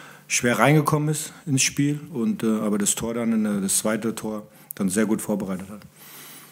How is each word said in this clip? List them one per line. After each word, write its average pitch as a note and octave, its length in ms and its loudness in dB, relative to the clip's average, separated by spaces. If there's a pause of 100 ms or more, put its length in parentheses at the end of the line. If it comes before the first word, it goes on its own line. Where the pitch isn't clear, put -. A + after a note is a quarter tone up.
(280)
schwer A#2+ 320 0
reingekommen D3+ 500 4
ist - 220 -4 (140)
ins C3+ 160 2
Spiel. C#3+ 380 0 (140)
Und, A2 300 0
äh, A2+ 40 2
aber G#2+ 300 2
das G2+ 180 0
Tor A2+ 180 -4
dann, A#2 180 0
in A2 120 2
der, G#2 180 0
das G2 160 0
zweite A2 380 0
Tor, G#2+ 320 -6 (280)
dann G2 140 0
sehr G#2 160 2
gut G2+ 160 0
vorbereitet G2 480 -4
hat. G#2 120 -16 (720)